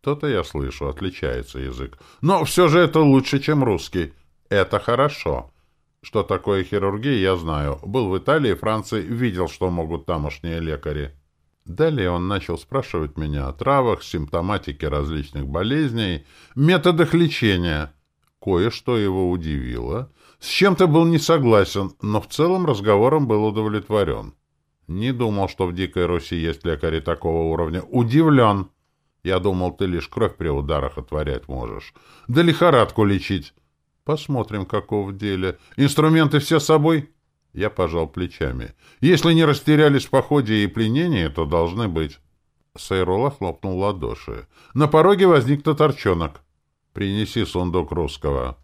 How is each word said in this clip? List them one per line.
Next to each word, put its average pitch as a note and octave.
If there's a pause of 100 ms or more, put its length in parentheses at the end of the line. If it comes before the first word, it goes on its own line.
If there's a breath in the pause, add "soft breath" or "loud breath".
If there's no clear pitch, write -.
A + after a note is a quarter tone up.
То-то D3
я G#2
слышу, C#2+
отличается C2+
язык. C2 (220 soft breath)
Но E3
все F3+
же D#3
это D#3+
лучше, C3+
чем C#3+
русский. F2+ (360)
Это G2+
хорошо. A#2+ (500)
Что G#2
такое F#2+
хирургия, G#2
я F#2
знаю. D2
Был G2+
в F#2+
Италии, C3+
Франции, G#2+
видел, F#2
что F#2
могут E2
тамошние E2
лекари. D2 (520)
Далее A2+
он F2
начал F2+
спрашивать D#2+
меня D2
о C2+
травах, C3
симптоматике E2+
различных C#2+
болезней, G#2+ (300 soft breath)
методах E3
лечения. F2+ (480)
Кое-что G#2+
его F#2+
удивило. D2 (280 soft breath)
С -
чем-то F#3
был D#3+
не E3
согласен, A2 (100)
но G#2
в -
целом F3
разговором A#2
был G#2+
удовлетворен. G2+ (540)
Не G#2
думал, G#2+
что F#2+
в F2
Дикой F2+
Руси F2
есть D#2+
лекари D#2+
такого E2
уровня. E2
Удивлен. A#2+ (520)
Я F#2
думал, F2+
ты G2
лишь F2
кровь G#2+
при E2
ударах C#2+
отворять C#2+
можешь. A#1 (340 soft breath)
Да C3
лихорадку D3+
лечить. G2 (500)
Посмотрим, A#2
каков G2+
в G2
деле. F#2+ (180 soft breath)
Инструменты D3+
все D#3
с D3+
собой? D#3 (420)
Я G2+
пожал E2
плечами. C#2 (260 soft breath)
Если E3
не D#3+
растерялись D3+
в -
походе A#2+
и G2+
пленении, A2+
то D#2
должны E2+
быть. D#2+ (580)
Сайрула F#2+
хлопнул F#2
в F#2+
ладоши. B1 (260 soft breath)
На D3
пороге F#3
возник D3
татарчонок. C3+ (520)
«Принеси G2+
сундук F2+
русского». C#2